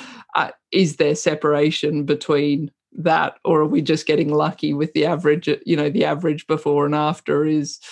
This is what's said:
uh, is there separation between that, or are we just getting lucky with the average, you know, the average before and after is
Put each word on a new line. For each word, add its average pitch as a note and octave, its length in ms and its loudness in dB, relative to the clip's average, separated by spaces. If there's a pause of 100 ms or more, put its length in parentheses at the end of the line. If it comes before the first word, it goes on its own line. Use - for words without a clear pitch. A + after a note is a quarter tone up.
(360)
uh, D#3 160 -2 (200)
is E3 260 2
there D3 180 2
separation D3+ 880 0
between D3 680 0 (300)
that, D#3+ 440 0
or D#3 180 4
are D#3 40 2
we D#3+ 160 0
just D3+ 240 0
getting D3+ 260 0
lucky D3+ 400 0
with D3 220 -2
the D3+ 140 2
average, D#3 420 0 (160)
you E3 100 2
know, D3 140 0
the G3 160 0
average D#3 400 -2
before D3 400 0
and D3 80 0
after D3+ 500 0
is D#3 360 -2 (120)